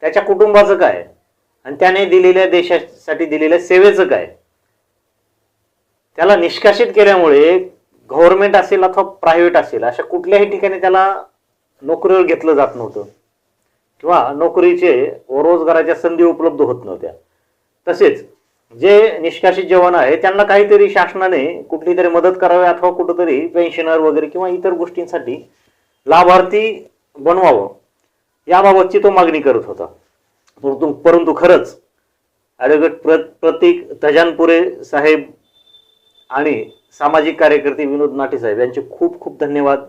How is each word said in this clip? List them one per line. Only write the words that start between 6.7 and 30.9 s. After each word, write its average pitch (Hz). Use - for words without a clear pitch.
केल्यामुळे 175
गव्हर्नमेंट 180
असेल 190
अथवा 185
प्रायव्हेट 175
असेल, -
अशा 120
कुठल्याही 190
ठिकाणी 196
त्याला 190
नोकरीवर 180
घेतलं 160
जात 139
नव्हतं 107
किंवा 147
नोकरीचे 170
व 135
रोजगाराच्या 165
संधी 170
उपलब्ध 160
होत 123
नव्हत्या. 87
तसेच 175
जे 202
निष्कासित 185
जवान 180
आहे 147
त्यांना 190
काहीतरी 202
शासनाने 175
कुठली 165
तरी 180
मदत 170
करावी 180
अथवा 180
कुठंतरी 170
पेन्शनर 165
वगैरे 156
किंवा 180
इतर 180
गोष्टींसाठी 170
लाभार्थी 180
बनवावं 151
याबाबतची 190
तो 202
मागणी 175
करत 131
होता. 90
परंतु, 139